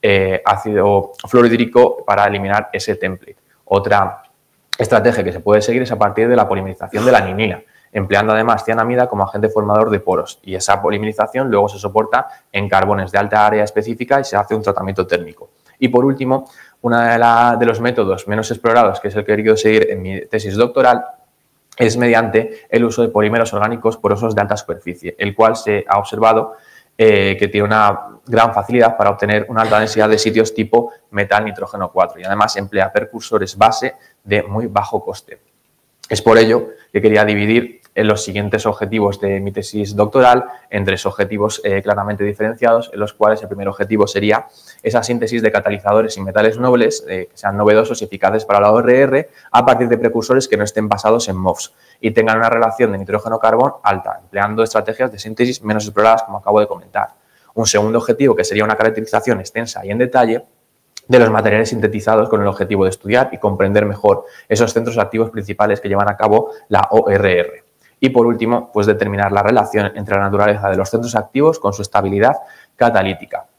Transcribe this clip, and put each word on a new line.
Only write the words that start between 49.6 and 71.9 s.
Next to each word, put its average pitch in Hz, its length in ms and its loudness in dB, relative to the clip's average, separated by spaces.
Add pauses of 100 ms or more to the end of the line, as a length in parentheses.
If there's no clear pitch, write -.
partir 123 240 4
de 117 80 2
precursores 117 500 0
que - 80 0
no 104 80 -2
estén 107 240 -4
basados 110 400 0
en 95 80 -6
mofs - 380 -4 (260)
y 113 120 -2
tengan 113 260 2
una 113 120 2
relación 117 440 0
de 95 40 -6
nitrógeno-carbón 113 760 0 (100)
alta, 98 380 -4
empleando 104 420 -2
estrategias 113 480 -2
de 101 80 -18
síntesis 123 420 -4
menos 107 220 -2
exploradas, 107 400 2
como 98 140 -10
acabo 104 240 0
de 104 60 0
comentar. 101 420 -8 (460)
Un 113 100 -2
segundo 107 320 0
objetivo, 117 400 2
que - 80 0
sería 104 180 -2
una 107 140 0
caracterización 110 640 0
extensa 107 440 -10
y 98 60 -8
en 107 60 -4
detalle 123 480 0 (640)
de 127 100 8
los 113 100 6
materiales 107 380 2
sintetizados 107 600 0
con 104 120 0
el 101 60 0
objetivo 98 380 -2
de 95 60 0
estudiar 123 420 0
y - 40 -14
comprender 101 480 0
mejor 101 380 0 (240)
esos 110 240 0
centros 117 260 -4
activos 110 320 0
principales 104 520 -2
que 104 80 -8
llevan 101 200 0
a 101 60 -4
cabo 107 360 2 (180)
la 101 220 2
O - 180 4
R 98 300 2
R. - 240 -6 (400)
Y 131 60 4
por 123 160 4
último, 113 460 -2
pues 104 160 0
determinar 101 440 0
la 101 120 2
relación 104 520 0
entre 101 200 -4
la 98 60 2
naturaleza 101 500 0
de 92 40 0
los 95 140 -2
centros 117 240 -4
activos 143 460 0
con 101 120 -2
su 101 120 -8
estabilidad 101 520 0 (400)